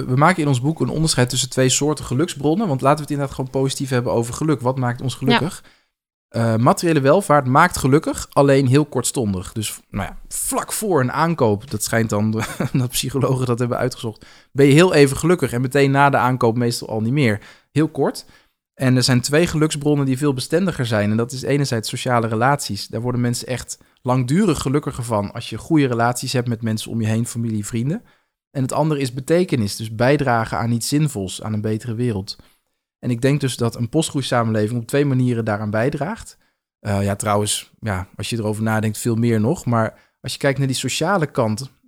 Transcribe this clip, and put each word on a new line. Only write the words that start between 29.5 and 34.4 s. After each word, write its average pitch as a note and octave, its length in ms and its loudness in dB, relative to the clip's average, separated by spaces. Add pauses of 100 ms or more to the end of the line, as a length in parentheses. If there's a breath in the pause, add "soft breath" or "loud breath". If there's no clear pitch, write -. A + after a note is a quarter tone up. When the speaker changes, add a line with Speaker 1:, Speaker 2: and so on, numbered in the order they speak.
Speaker 1:
dus A2+ 200 -8
bijdragen A#2+ 640 2
aan A#2 140 0
iets A#2 160 -2
zinvols, C#3 560 -2
aan G#2+ 100 -6
een G#2+ 80 -4
betere A2 320 -4
wereld. G#2+ 440 -4 (600 soft breath)
En A#2 100 -6
ik A#2+ 120 -2
denk C#3 200 2
dus C3+ 160 -4
dat A#2 180 -2
een A#2 140 -4
postgroeisamenleving A#2+ 920 0